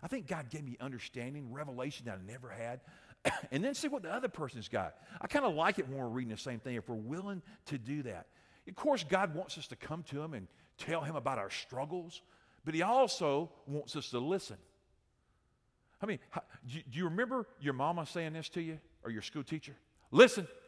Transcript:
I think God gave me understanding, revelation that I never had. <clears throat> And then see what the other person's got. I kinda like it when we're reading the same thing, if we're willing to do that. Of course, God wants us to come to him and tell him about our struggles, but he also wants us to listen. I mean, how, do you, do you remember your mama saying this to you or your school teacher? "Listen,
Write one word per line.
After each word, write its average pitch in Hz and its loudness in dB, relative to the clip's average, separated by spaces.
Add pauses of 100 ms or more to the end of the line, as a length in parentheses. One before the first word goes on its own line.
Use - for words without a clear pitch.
I 180 -4
think 202 -4
God 151 -4
gave 151 -8
me 120 -8
understanding, 127 -8
revelation 135 -6
that 95 -6
I 95 -12
never 123 -12
had. 117 -8 (440)
<clears throat> - 2 (200)
And 147 0
then 277 0
see - -2
what 262 -4
the 165 -6
other 247 0
person's 127 -8
got. 92 -2 (240)
I - -6
kinda 285 4
like 170 4
it 143 -2
when 135 -6
we're 127 -2
reading 120 -2
the 107 -6
same 120 -6
thing, 123 -4
if 113 -4
we're 120 -4
willing 170 -4 (260)
to 147 -2
do 135 -4
that. 98 -8 (400)
Of 190 -12
course, 269 2
God 185 4
wants - -6
us 151 -10
to - -12
come 160 -6
to 139 -6
him 156 -6
and 98 -8 (300)
tell 160 -2
him 151 -2
about 135 0
our 98 -2
struggles, 160 -6 (420)
but 156 -4
he 160 4
also 175 6 (180)
wants 147 -4
us 143 -4
to 123 2
listen. 147 0 (1400)
I - -4
mean, 196 0 (100)
how, - -6 (220)
do 123 -6
you, 165 -10
do 120 -8
you 180 2
remember 226 0 (120)
your 139 0
mama 151 0
saying 160 -4
this 160 -6
to 175 -2
you 160 -6 (240)
or 117 -4
your 107 -4
school 147 -6
teacher? 147 -6 (360)
"Listen, 214 12 (200)